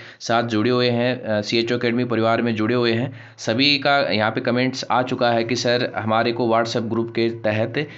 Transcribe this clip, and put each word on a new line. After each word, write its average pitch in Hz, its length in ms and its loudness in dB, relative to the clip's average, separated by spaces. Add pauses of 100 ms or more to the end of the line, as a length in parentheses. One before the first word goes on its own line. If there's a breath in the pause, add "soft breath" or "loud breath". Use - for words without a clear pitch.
(200 loud breath)
साथ 117 240 0
जुड़े 113 280 2
हुए 123 180 2
हैं, 120 320 0
अ, 107 200 -2
सीएचओ 117 340 0
एकेडमी 120 300 0
परिवार 113 360 2
में 117 140 0
जुड़े 110 200 0
हुए 120 180 2
हैं, 117 260 -4 (180 loud breath)
सभी 139 400 2
का 139 340 2
यहाँ 107 200 2
पे 127 100 -4
कमेंट्स 123 500 -2
आ 123 120 2
चुका 127 280 0
है 117 120 2
कि 120 120 -2
सर, 123 400 0
हमारे 110 360 0
को 120 160 0
WhatsApp 117 340 2
ग्रुप 113 300 -2
के 113 180 0
तहत 113 580 -2 (100)